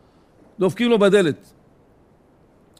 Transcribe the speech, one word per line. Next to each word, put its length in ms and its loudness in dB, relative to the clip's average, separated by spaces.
דופקים 320 -2
לו 80 0
בדלת. 540 0